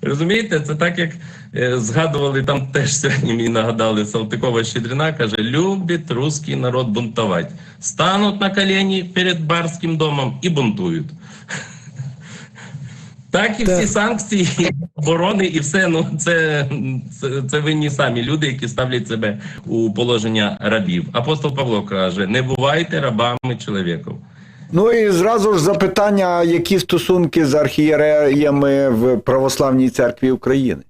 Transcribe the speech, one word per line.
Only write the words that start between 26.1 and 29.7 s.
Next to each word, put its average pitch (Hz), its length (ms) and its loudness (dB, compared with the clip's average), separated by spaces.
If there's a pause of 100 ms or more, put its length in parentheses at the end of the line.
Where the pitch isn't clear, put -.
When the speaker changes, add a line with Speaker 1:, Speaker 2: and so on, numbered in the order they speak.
Speaker 3:
які 170 360 2
стосунки 170 680 2
з 135 80 2
архієреями 143 1400 4
в 120 280 4
Православній 131 720 2